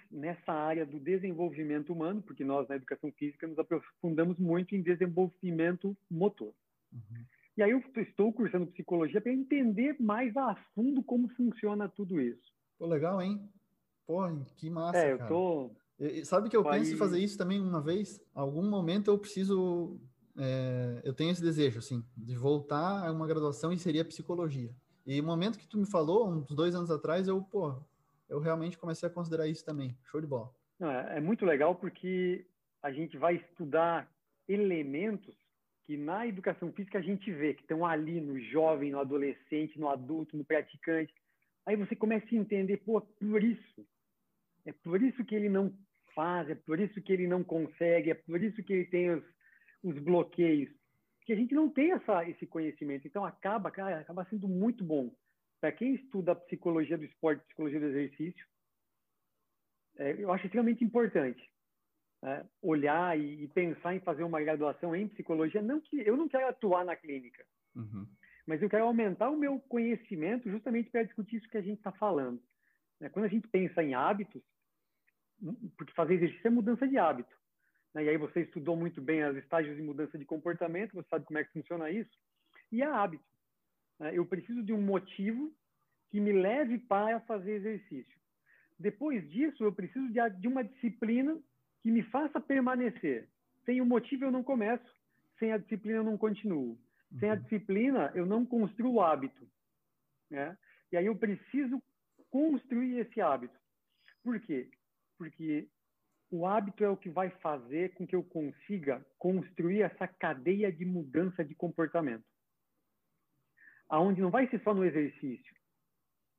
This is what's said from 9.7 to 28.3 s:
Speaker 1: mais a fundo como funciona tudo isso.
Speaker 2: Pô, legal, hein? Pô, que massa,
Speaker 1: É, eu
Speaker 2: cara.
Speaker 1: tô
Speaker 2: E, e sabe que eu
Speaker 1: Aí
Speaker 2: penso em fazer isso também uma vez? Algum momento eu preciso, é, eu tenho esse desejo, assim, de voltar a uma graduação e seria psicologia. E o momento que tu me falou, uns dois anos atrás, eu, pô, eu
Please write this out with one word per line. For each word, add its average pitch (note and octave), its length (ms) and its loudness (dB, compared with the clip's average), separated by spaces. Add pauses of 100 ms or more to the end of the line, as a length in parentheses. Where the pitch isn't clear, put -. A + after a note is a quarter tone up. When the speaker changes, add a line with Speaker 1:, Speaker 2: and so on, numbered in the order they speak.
Speaker 1:
mais A3 360 2
a B3+ 180 2 (200)
fundo B3+ 280 2
como B3 280 2
funciona G#3 580 0
tudo F#3 320 -2
isso. A#2+ 320 -4 (260)
Speaker 2:
Pô, E3+ 80 -6
legal, E3+ 360 0
hein? G3+ 260 -4 (580)
Pô, F3 160 0 (340)
que D#3+ 120 -10
massa, E3+ 300 0
Speaker 1:
É, D3 140 6
eu B2 60 0
Speaker 2:
cara. A#2 100 -6
Speaker 1:
tô D#3+ 420 0 (280)
Speaker 2:
E, C#3+ 220 -4
e - 40 -10
sabe G#3 260 2
que A#3 60 2
eu F3+ 120 6
Speaker 1:
Aí G3 120 4
Speaker 2:
penso - 140 2
em - 40 -2
fazer F3+ 220 2
isso G3+ 180 0
também G3 220 0
uma F3+ 200 0
vez? F3+ 400 -2 (140)
Algum C#3+ 340 0
momento G3+ 420 2
eu G3+ 80 6
preciso, F#3 800 0 (360)
é, B2+ 680 -2
eu C3+ 100 -2
tenho D#3+ 160 0
esse F3 120 0
desejo, D3+ 360 2
assim, A#2 260 -4 (120)
de A#2 200 -8
voltar D3+ 720 0
a D#3+ 60 -2
uma D#3+ 140 -2
graduação D#3 460 0
e F3+ 60 -2
seria E3 260 0
psicologia. D#3 680 -4 (320)
E C#3 140 0
o D3+ 40 -2
momento E3+ 340 0
que - 100 -20
tu G#3+ 100 -4
me G3+ 100 2
falou, F#3 400 4
uns D3+ 260 -4
dois E3+ 200 2
anos F3 160 -2
atrás, E3 380 0
eu, F#3+ 140 0
pô, D#3 380 -4 (480)
eu C#3+ 120 -2